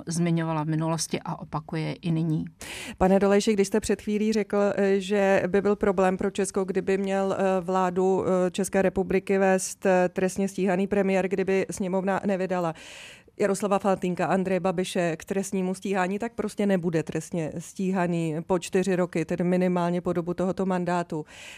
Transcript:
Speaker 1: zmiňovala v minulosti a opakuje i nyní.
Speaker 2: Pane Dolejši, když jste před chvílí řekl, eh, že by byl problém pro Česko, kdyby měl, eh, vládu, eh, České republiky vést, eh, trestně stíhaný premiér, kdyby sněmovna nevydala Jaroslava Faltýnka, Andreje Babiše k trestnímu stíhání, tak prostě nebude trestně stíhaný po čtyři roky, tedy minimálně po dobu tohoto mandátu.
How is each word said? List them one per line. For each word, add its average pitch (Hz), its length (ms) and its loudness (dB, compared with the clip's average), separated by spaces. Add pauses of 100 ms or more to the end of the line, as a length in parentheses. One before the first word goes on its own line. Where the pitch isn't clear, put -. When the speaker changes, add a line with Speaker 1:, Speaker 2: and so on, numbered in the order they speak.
Speaker 1:
zmiňovala 165 560 0
v 151 40 -2
minulosti 160 580 -2
a 160 140 -8
opakuje 156 540 -6
i - 180 -4
nyní. 165 340 0 (520)
Speaker 2:
Pane 190 220 6
Dolejši, 202 340 4
když 196 140 2
jste 220 120 0
před 208 220 -2
chvílí 214 320 0
řekl, 208 240 0 (180)
eh, 196 240 2
že 196 480 2
by 196 140 2
byl 202 140 2
problém 190 420 2
pro 196 140 -2
Česko, 190 340 -2
kdyby 185 320 0
měl, 196 400 0
eh, 190 240 2
vládu, 185 640 2
eh, 185 260 2
České 196 300 0
republiky 190 560 0
vést, 190 480 0
eh, 180 280 4
trestně 185 340 -2
stíhaný 190 400 0
premiér, 190 400 2
kdyby 190 440 0
sněmovna 185 540 -2
nevydala 180 480 -2 (680)
Jaroslava 196 380 2
Faltýnka, 185 460 0
Andreje 185 340 2
Babiše 175 580 0
k - 80 -18
trestnímu 190 480 -2
stíhání, 190 460 -2
tak 233 140 -6
prostě 208 320 -2
nebude 175 380 2
trestně 160 560 -4
stíhaný 175 760 -2 (120)
po 185 120 2
čtyři 185 360 0
roky, 175 300 0
tedy 175 180 -2
minimálně 180 580 2
po 175 120 -2
dobu 170 200 -4
tohoto 185 320 -2
mandátu. 175 600 -2 (320)